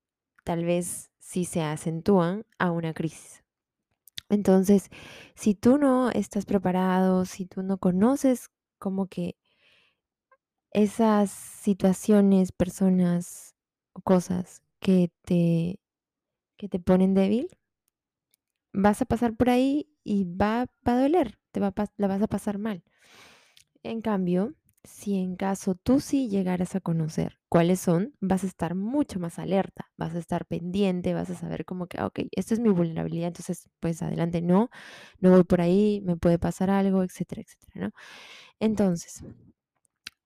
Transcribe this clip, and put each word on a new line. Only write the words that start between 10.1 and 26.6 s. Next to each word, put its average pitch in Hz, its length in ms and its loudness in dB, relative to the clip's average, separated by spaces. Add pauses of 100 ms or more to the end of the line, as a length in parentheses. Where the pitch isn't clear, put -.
esas 208 600 2
situaciones, 196 1200 2
personas 180 1000 0 (400)
o 185 80 -18
cosas 180 600 0 (180)
que 180 300 2 (120)
te, 170 580 0 (760)
que 202 120 -12
te 190 100 -4
ponen 190 360 2
débil, 208 340 2 (1200)
vas 208 300 2
a 240 40 -6
pasar 233 300 -2
por 247 140 2
ahí 269 380 0 (160)
y 202 200 0
va, 208 420 -2 (200)
va 240 80 2
a 254 80 2
doler, 285 360 0 (140)
te 196 80 -6
va 196 80 0
a 190 60 -8
pas-, 208 220 -6
la 202 120 0
vas 196 140 -2
a 202 60 0
pasar 202 300 -6
mal. 208 260 -8 (1000)
En 226 200 -8
cambio, 190 520 0 (300)
si - 320 -6
en 185 200 -4
caso 190 380 -4
tú 254 260 0
sí 269 280 -2
llegaras 185 460 -2